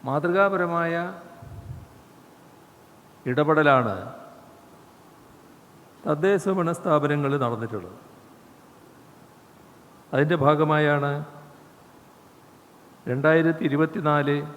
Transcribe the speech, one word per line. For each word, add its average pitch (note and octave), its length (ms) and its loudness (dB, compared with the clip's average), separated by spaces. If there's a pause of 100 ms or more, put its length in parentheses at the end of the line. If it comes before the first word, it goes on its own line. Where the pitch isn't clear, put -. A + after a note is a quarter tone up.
മാതൃകാപരമായ E3+ 880 0 (2250)
ഇടപെടലാണ് C#3 720 4 (2000)
തദ്ദേശ E3 460 0
ഭരണ F3+ 220 -2
സ്ഥാപനങ്ങളിൽ D3 720 0
നടന്നിട്ടുള്ളത്. A2 560 -6 (2250)
അതിൻ്റെ D#3 320 2
ഭാഗമായാണ് D3 680 2 (1900)
രണ്ടായിരത്തി D#3+ 640 2
ഇരുപത്തിനാല് D3 680 0 (200)